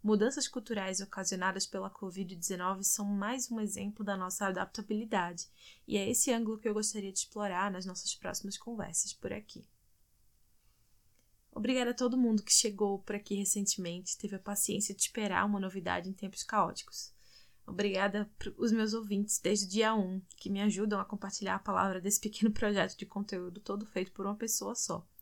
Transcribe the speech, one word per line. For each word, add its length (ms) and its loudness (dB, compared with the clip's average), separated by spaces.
Mudanças 480 4
culturais 520 -4
ocasionadas 640 -2
pela 240 -6
covid 460 -8
dezenove 480 -2
são 220 2
mais 480 -2
um 80 -2
exemplo 440 -4
da 120 0
nossa 300 -2
adaptabilidade, 1000 -2
e 100 0
é 140 2
esse 220 4
ângulo 260 0
que 100 0
eu 60 2
gostaria 380 -2
de 60 -2
explorar 520 0
nas 160 -4
nossas 260 -6
próximas 460 -6
conversas 540 -4
por 200 -6
aqui. 320 -12
Obrigada 400 2
a 20 0
todo 220 2
mundo 260 6
que 100 2
chegou 460 4
por 160 -6
aqui 220 -4
recentemente, 840 -2
teve 160 -6
a 60 -8
paciência 520 -2
de 100 0
esperar 420 2
uma 160 2
novidade 480 -2
em 40 -6
tempos 300 -8
caóticos. 720 0
Obrigada 720 0
pros 360 0
meus 220 4
ouvintes 440 0
desde 280 2
o 20 -10
dia 260 4
um, 260 0
que 140 -8
me 120 0
ajudam 360 2
a 60 0
compartilhar 500 -4
a 60 -2
palavra 400 2
desse 180 0
pequeno 320 2
projeto 460 2
de 100 -10
conteúdo 540 -6
todo 260 -4
feito 240 -4
por 160 -4
uma 80 0
pessoa 400 -2
só. 320 -4